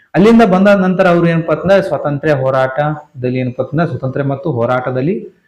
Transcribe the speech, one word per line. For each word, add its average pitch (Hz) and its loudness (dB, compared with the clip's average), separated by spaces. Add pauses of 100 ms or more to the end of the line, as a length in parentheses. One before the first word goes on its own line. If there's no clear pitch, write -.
(160)
ಅಲ್ಲಿಂದ 226 6
ಬಂದ 190 2
ನಂತರ 185 2
ಅವ್ರು 170 2
ಏನಪ್ಪಾ 165 0
ಅಂತಂದ್ರೆ, 185 0
ಸ್ವಾತಂತ್ರ್ಯ 147 -2
ಹೋರಾಟದಲ್ಲಿ 131 -2
ಏನಪ್ಪಾ 127 -2
ಅಂತಂದ್ರೆ, 160 -2
ಸ್ವಾತಂತ್ರ್ಯ 135 -4
ಮತ್ತು 139 -4
ಹೋರಾಟದಲ್ಲಿ 127 -2 (200)